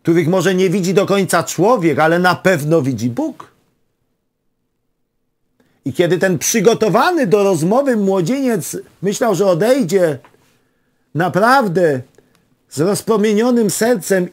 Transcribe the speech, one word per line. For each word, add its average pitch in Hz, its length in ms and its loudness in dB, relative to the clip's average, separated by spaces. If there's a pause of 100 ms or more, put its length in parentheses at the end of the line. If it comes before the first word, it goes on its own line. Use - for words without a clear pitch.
których 165 260 0
może 185 280 0
nie 185 140 2
widzi 185 240 -2
do 190 120 2
końca 185 380 0
człowiek, 165 560 0
ale 165 200 2
na 180 160 2
pewno 160 460 0
widzi 123 280 -4
Bóg. 269 420 -8 (2250)
I 131 80 -6
kiedy 175 240 0
ten 185 220 0
przygotowany 226 880 2
do 202 160 2
rozmowy 202 540 0
młodzieniec 196 800 -2 (240)
myślał, 208 340 -2
że 190 100 0
odejdzie 185 760 0 (960)
naprawdę 180 880 0 (680)
z - 100 -10
rozpromienionym 214 920 0
sercem 196 640 -2